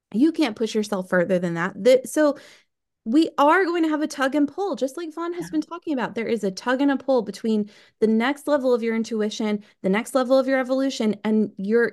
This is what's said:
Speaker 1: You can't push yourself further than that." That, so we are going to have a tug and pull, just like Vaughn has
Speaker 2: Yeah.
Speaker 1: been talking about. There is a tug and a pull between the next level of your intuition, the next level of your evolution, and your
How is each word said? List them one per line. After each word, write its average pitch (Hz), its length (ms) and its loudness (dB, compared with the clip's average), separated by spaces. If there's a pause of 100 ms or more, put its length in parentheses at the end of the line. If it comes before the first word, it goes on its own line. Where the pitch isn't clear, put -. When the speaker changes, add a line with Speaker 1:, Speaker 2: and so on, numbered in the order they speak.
(140)
Speaker 1:
You 285 180 4
can't 294 240 0
push 220 200 -4
yourself 202 340 -2
further 180 300 2
than 175 160 -2
that." 170 180 -4 (100)
That, 262 240 6
so 294 300 2 (640)
we 285 340 2
are 320 280 4
going 339 180 0
to 320 60 2
have 302 120 0
a 311 60 -2
tug 269 260 -2
and 294 140 2
pull, 359 300 -4
just 269 180 -4
like 330 180 -10
Vaughn 339 200 -6
has 339 140 -8
Speaker 2:
Yeah. - 40 -16
Speaker 1:
been 311 100 -2
talking 339 300 -8
about. 208 240 -4
There 226 120 -6
is 214 180 -2
a 190 60 -2
tug 247 280 -2
and 285 100 2
a 277 60 2
pull 269 260 0
between 208 480 -2 (300)
the 220 80 2
next 233 400 0
level 262 260 2
of 240 80 0
your 226 140 -2
intuition, 214 680 -2 (200)
the 185 80 0
next 208 260 0
level 262 240 2
of 254 80 0
your 269 100 2
evolution, 262 680 0
and 214 320 2
your 220 360 0